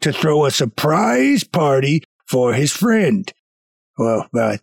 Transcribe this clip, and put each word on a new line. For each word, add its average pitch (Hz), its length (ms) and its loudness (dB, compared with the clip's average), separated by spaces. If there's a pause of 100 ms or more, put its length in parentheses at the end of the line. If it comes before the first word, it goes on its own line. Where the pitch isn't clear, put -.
to 151 100 0
throw 151 320 2
a 135 60 2
surprise 220 920 0
party 143 600 0 (240)
for 123 240 0
his 135 180 0
friend. 185 600 0 (680)
Well, 110 300 -2 (100)
uh, 107 240 0